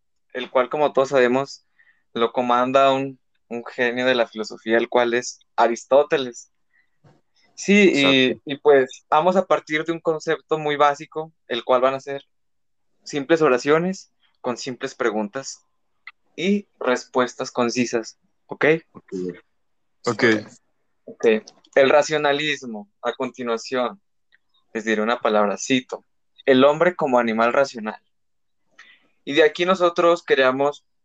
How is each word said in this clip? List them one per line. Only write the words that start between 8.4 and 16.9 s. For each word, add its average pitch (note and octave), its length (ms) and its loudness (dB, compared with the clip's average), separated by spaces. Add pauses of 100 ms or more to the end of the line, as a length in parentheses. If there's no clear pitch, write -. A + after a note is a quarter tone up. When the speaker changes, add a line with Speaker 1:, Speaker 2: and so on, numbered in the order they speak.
Speaker 1:
y, C#3 140 -10
pues, C#3 500 2
vamos E3+ 280 2
a F#3 100 0
partir D#3 380 -2
de E3 80 -4
un E3 80 -10
concepto D#3 580 -4
muy D3 180 -4
básico, D3+ 560 -2 (160)
el A#2 160 -6
cual B2+ 160 0
van C3 140 0
a C3+ 60 -10
ser C#3 220 -12 (840)
simples D3 380 -2
oraciones D#3 680 0 (280)
con A#2+ 180 -6
simples C3 360 -10
preguntas A2 720 -6 (720)
y G3+ 300 -2 (120)
respuestas B2+ 720 -4